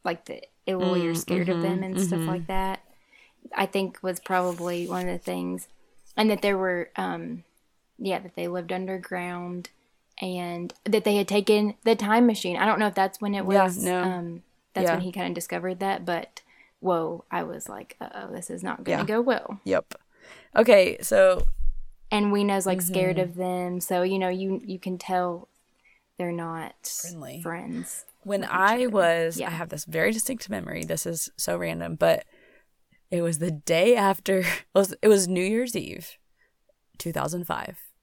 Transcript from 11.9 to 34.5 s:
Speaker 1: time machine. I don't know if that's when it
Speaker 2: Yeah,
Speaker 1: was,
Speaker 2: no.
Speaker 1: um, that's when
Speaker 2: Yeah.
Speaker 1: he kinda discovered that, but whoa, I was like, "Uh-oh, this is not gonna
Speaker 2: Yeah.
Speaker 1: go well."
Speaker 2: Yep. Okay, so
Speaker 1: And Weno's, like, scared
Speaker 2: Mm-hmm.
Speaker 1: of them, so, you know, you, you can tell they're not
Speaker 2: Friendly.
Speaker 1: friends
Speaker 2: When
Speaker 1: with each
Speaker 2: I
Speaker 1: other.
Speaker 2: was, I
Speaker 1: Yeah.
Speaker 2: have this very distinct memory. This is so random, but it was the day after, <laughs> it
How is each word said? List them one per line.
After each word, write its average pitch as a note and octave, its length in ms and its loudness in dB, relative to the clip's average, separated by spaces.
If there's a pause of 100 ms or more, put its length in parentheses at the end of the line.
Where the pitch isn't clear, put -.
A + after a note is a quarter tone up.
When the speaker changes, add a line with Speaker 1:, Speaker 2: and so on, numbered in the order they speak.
Speaker 1:
time A3+ 300 6
machine. F#3+ 300 0
I E3 100 2
don't G#3+ 120 2
know G#3+ 100 2
if F#3 60 -4
that's F#3+ 260 0
when G3+ 140 -2
it G3 140 -2
Speaker 2:
Yeah, G3 180 6
Speaker 1:
was, F#3 180 -2
Speaker 2:
no. F3+ 180 0
Speaker 1:
um, F3 400 -4 (320)
that's F3+ 160 2
when E3 100 2
Speaker 2:
Yeah. F3+ 40 -4
Speaker 1:
he F3+ 80 -6
kinda F3+ 220 -4
discovered F3+ 460 -6
that, F#3+ 240 -2
but - 380 -6 (380)
whoa, E3+ 500 0
I F3 120 -2
was E3 260 -10
like, - 320 -16
"Uh-oh, - 320 -12
this F3+ 180 -10
is F3 120 -10
not F3+ 220 -8
gonna E3 180 -2
Speaker 2:
Yeah. - 20 -2
Speaker 1:
go G#3+ 160 0
well." A#3+ 440 -2
Speaker 2:
Yep. - 300 -2 (600)
Okay, A3 460 8
so F#3+ 420 4 (680)
Speaker 1:
And G#3 200 4
Weno's, G3+ 340 2
like, F#3 160 2
scared F#3 360 2
Speaker 2:
Mm-hmm. F3+ 120 0
Speaker 1:
of E3+ 60 -14
them, F3+ 440 -4
so, F3+ 220 0
you F#3+ 160 2
know, F#3 100 0
you, F#3+ 360 -2
you F#3+ 160 -10
can F#3 180 -6
tell F3+ 480 -2 (720)
they're F3 140 -4
not E3 420 -8 (100)
Speaker 2:
Friendly. D#3 560 -12
Speaker 1:
friends E3+ 640 -10 (200)
Speaker 2:
When G3 160 -2
Speaker 1:
with - 100 -6
each - 40 -4
Speaker 2:
I G3 200 4
Speaker 1:
other. B3 140 0
Speaker 2:
was, E3+ 500 2
I - 40 -6
Speaker 1:
Yeah. - 80 -4
Speaker 2:
have E3+ 180 -6
this D3+ 160 -10
very D#3+ 260 0
distinct A3 400 -4
memory. - 340 -6
This D#3+ 220 -4
is E3+ 300 -6
so - 200 -2
random, E3+ 380 -4
but E3 300 4 (880)
it E3+ 100 0
was E3+ 160 -2
the E3+ 140 -2
day E3+ 420 4
after, G3 440 2
<laughs> - 20 2
it F3+ 60 0 (280)